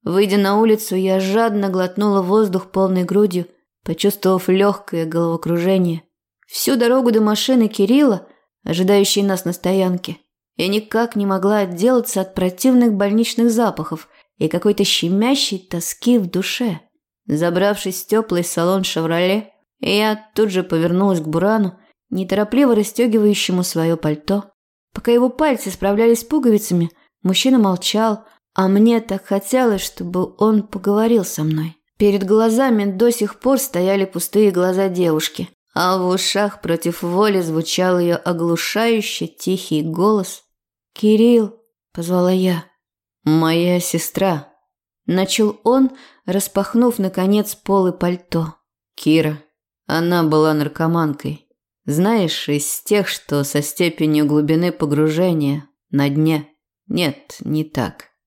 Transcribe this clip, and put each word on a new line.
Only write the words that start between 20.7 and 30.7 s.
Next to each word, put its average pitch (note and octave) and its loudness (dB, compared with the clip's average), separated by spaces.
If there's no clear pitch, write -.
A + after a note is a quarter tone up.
к D3+ -10
Бурану, F#3 0
неторопливо G#3 0
расстёгивающему G#3 0
своё E3 0
пальто. E3 -4
Пока - -4
его A#3+ 4
пальцы B3+ -2
справлялись A3+ 2
с - -14
пуговицами, G#3 0
мужчина A#3+ 2
молчал, G#3 0
а F#3+ 2
мне A3+ 4
так G3 -8
хотелось, G3+ 0
чтобы F3+ -6
он G#3+ 4
поговорил G#3 0